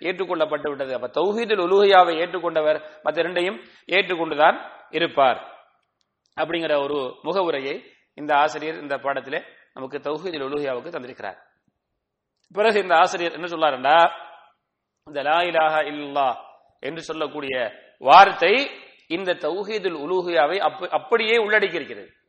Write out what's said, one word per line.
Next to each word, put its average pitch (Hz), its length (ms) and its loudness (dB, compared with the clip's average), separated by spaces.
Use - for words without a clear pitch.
ஏற்றுக்கொள்ளப்பட்டு 160 680 -4
விட்டது. 135 260 -6
அப்ப 123 200 -6
தௌஹீதுல் 202 520 -2
உலூஹியாவை 185 540 6
ஏற்றுக்கொண்டவர் 165 580 0
மத்த 156 240 -2
ரெண்டையும் 180 320 -4
ஏற்றுக்கொண்டுதான் 165 680 2
இருப்பார் 143 500 0
அப்படிங்கிற 160 440 -2
ஒரு 143 180 -4
முகவுரையை 156 540 -2
இந்த 147 180 -4
ஆசிரியர் 151 460 0
இந்த 139 160 -8
பாடத்திலே 135 420 -6
நமக்கு 135 260 -12
தௌஹீதுல் 151 500 -8
உலூஹியாவுக்கு 143 460 -6
தந்திருக்கிறார். 120 440 -12
பிறகு 214 260 2
இந்த 185 160 0
ஆசிரியர் 175 400 2
என்ன 165 100 -10
சொல்றாருண்டா, 151 500 2
இந்த 120 160 -10
லா 151 200 0
இலாஹா 156 420 0
இல்லல்லாஹ் 143 520 -2
என்று 156 220 -10
சொல்லக்கூடிய 147 520 -6
வார்த்தை 175 500 8
இந்த 180 260 -4
தௌஹீதுல் 185 640 -6
உலூஹியாவை 170 640 0
அப்ப-, 170 300 -4
அப்படியே 220 480 0
உள்ளடக்கி 208 420 2
இருக்கிறது. 104 280 -14